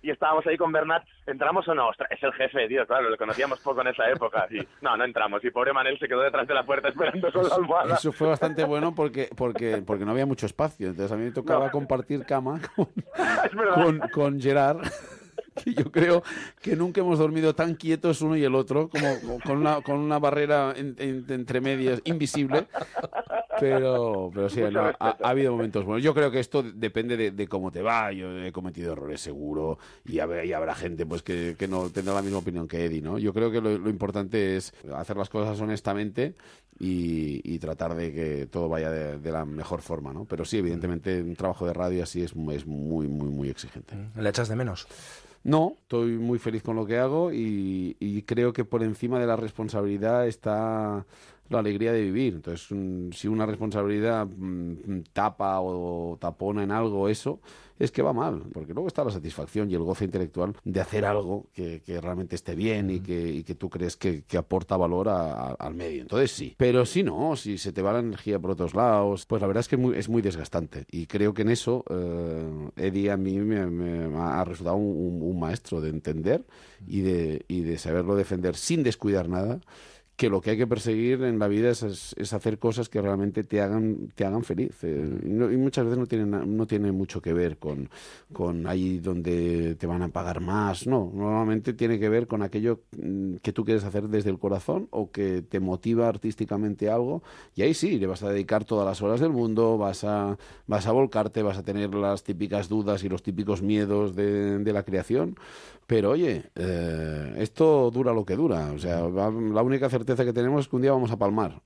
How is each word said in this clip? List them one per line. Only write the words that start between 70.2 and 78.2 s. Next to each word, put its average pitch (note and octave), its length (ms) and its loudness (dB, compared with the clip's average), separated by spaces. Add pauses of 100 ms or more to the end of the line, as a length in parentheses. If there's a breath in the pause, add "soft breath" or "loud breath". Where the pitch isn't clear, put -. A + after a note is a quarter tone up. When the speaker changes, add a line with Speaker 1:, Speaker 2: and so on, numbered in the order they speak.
Speaker 2:
desgastante E2 640 -4
y E2 200 -6
creo G#2 260 2
que G#2+ 80 0
en G#2 80 4
eso, A#2+ 400 0
eh, E2 840 -4
Eddie G2 340 0
a G2 60 0
mí F#2+ 240 0
me, G#2 260 2
me E2+ 540 -2
ha E2+ 240 0
resultado F2 320 -2
un, F2+ 400 0
un, D#2+ 60 -4
un F2 180 0
maestro E2 400 -4
de D#2 100 -2
entender D#2+ 540 -2 (420 loud breath)
y F#2+ 140 -2
de, E2+ 480 0
y F2 140 -2
de E2 160 -2
saberlo F2+ 360 0
defender F2+ 400 0